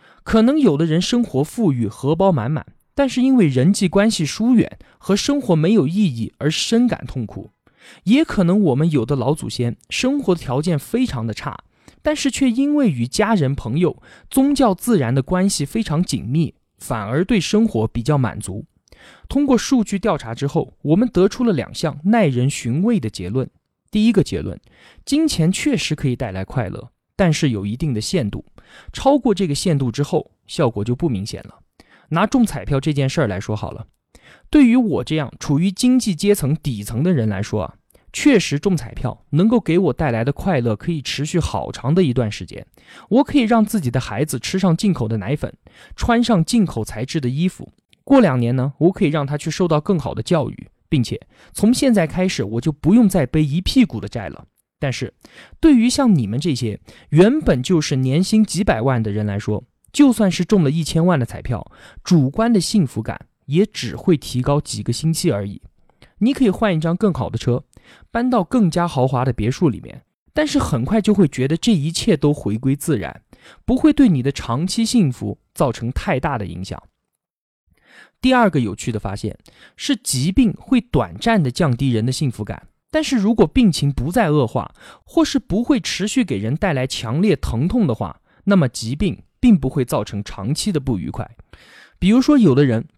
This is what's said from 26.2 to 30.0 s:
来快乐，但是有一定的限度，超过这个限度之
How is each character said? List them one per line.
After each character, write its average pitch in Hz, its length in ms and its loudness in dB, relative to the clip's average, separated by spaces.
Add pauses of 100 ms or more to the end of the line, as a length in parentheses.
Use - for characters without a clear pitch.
来 95 140 -6
快 101 240 -4
乐， - 220 -14 (240)
但 170 180 2
是 143 160 0
有 101 160 -4
一 104 100 -4
定 139 200 -4
的 107 40 -2
限 120 300 -2
度， - 160 -10 (480)
超 277 240 2
过 233 160 0
这 185 140 0
个 143 80 -2
限 165 200 0
度 127 160 -2
之 143 120 -4